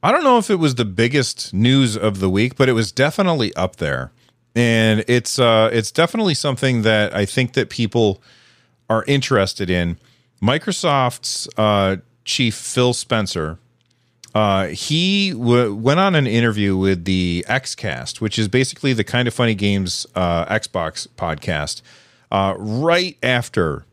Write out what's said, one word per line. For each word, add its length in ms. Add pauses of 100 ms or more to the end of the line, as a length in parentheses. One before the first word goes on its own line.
I 80
don't 120
know 140
if 120
it 60
was 200
the 100
biggest 680
news 440
of 220
the 100
week, 260
but 140
it 40
was 180
definitely 640
up 220
there. 340 (440)
And 520
it's, 320
uh, 320
it's 200
definitely 420
something 480
that 340
I 100
think 280
that 160
people 520 (680)
are 180
interested 640
in. 280 (440)
Microsoft's, 1040 (100)
uh, 400 (280)
chief 300
Phil 380
Spencer, 640 (760)
uh, 340
he 640
w-, 440
went 240
on 160
an 120
interview 500
with 280
the 440
Xcast, 720
which 180
is 80
basically 460
the 100
Kinda 280
Funny 240
Games, 500 (100)
uh, 300
Xbox 640 (100)
podcast, 640 (500)
uh, 260
right 680
after 680